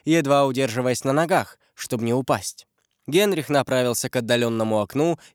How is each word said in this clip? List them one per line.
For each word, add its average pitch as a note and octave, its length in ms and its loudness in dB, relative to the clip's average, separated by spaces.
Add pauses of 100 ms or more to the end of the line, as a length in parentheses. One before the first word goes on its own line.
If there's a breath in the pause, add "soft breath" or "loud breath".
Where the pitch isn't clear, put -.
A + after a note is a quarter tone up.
едва C#3+ 420 4
удерживаясь B2+ 560 -2
на C3+ 100 -2
ногах, D#3 460 0 (160)
чтобы A#2 300 -6
не A#2 100 0
упасть. B2+ 540 -4 (380)
Генрих E3+ 420 0
направился B2+ 600 0
к - 80 -6
отдаленному A2+ 640 0
окну D#3 380 -2 (160 loud breath)